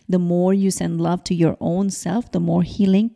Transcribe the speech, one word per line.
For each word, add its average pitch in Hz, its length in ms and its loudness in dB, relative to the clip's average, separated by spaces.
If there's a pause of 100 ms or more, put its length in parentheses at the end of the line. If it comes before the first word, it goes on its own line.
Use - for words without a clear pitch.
The 180 120 2
more 175 340 2
you 196 160 2
send 170 300 -4
love 170 240 -2
to 185 100 -4
your 165 260 2
own 185 300 -2
self, 190 400 -6
the - 80 -2
more 170 240 2
healing 196 540 2